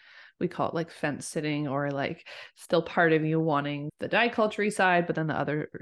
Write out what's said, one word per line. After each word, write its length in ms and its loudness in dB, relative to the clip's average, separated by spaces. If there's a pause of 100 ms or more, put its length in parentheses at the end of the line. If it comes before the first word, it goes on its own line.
(400)
we 80 -2
call 220 -2
it, 60 -8
like, 160 -4
fence 340 -6
sitting, 420 -4
or, 240 -2
like, 360 -4 (280)
still 260 2
part 320 4
of 120 4
you 140 2
wanting 500 0 (100)
the 80 -6
diet 260 2
culture 360 0
side, 380 4
but 80 -2
then 120 -2
the 120 -2
other 300 -2 (120)